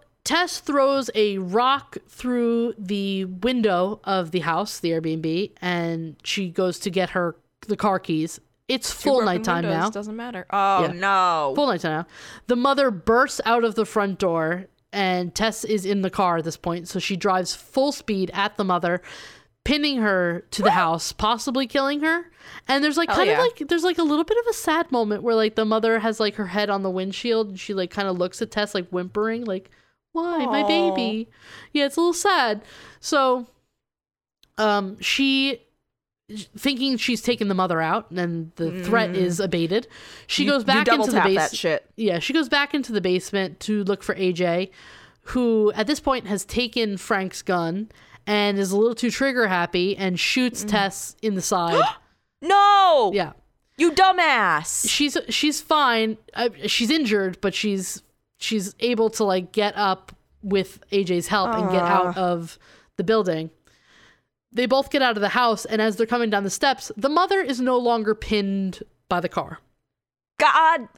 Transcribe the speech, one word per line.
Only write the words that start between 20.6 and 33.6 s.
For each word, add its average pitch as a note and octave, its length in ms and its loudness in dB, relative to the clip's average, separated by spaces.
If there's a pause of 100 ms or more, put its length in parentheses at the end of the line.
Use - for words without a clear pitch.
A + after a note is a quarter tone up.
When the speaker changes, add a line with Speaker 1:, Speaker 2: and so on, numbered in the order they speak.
Speaker 1:
the G3+ 80 6
Speaker 2:
<gasps> F3+ 100 4
Speaker 1:
house, E3 300 -2
possibly A#3+ 560 -2
killing C#4 320 -2
her. E4 320 -2 (360)
And C4+ 160 2
there's, D4 140 0
like, E4+ 120 0
Speaker 2:
Hell - 100 0
Speaker 1:
kind F#4+ 100 4
of, A4 80 2
Speaker 2:
yeah. B4+ 60 4
Speaker 1:
like, A#4 240 -2
there's, E4+ 160 0
like, F4 160 0
a E4+ 40 2
little D4+ 220 2
bit G#4+ 140 0
of A#4 100 -2
a G#4+ 40 0
sad E4 380 -2
moment G#3+ 300 0
where, A#3 140 2
like, A3 180 2
the A3 120 0
mother A3 340 2
has, G#3+ 200 -2
like, G#3 160 0
her G#3 120 -6
head G3+ 240 -2
on G3 100 -2
the F#3+ 80 -2
windshield, G3+ 600 -2
and F#3 100 -14
she, - 160 -8
like, F#3 180 -4
kinda G3 200 -2
looks F3+ 280 -4
at G#3+ 80 -4
Tess, G#3 240 -4
like, F3+ 160 -4
whimpering, G#3+ 560 -4
like, F#3+ 240 -8 (440)
"Why, E4 320 -2
my C#4+ 180 0
Speaker 2:
Aw. D4+ 40 0
Speaker 1:
baby?" B3 640 0 (420)
Yeah, C#4+ 140 0
it's C#4 120 -4
a - 20 2
little E4+ 140 2
sad. C4+ 500 0 (360)
So, B3+ 480 0 (1080)